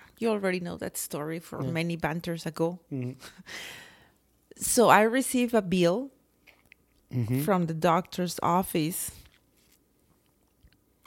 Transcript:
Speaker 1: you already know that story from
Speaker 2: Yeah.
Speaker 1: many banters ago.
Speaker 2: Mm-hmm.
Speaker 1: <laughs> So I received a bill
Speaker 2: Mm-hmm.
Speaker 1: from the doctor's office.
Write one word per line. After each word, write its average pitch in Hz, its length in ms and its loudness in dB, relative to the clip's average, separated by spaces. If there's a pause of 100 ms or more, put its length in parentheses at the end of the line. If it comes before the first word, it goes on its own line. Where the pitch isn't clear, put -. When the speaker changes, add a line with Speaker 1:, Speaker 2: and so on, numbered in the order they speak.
(180)
Speaker 1:
you 226 120 -2
already 190 300 0
know 175 160 -8
that - 200 -8
story 160 440 -6
from - 260 -8
Speaker 2:
Yeah. - 60 -2
Speaker 1:
many 170 240 -2
banters 165 500 -4
ago. 170 320 -4 (140)
Speaker 2:
Mm-hmm. 127 240 -4
Speaker 1:
<laughs> - 60 -20 (1300)
So 214 340 4
I 190 120 10
received 247 520 2
a 214 80 4
bill 185 480 2 (1000)
Speaker 2:
Mm-hmm. 123 280 0
Speaker 1:
from 180 260 2
the 165 80 -4
doctor's 170 680 0
office. 170 680 0 (2000)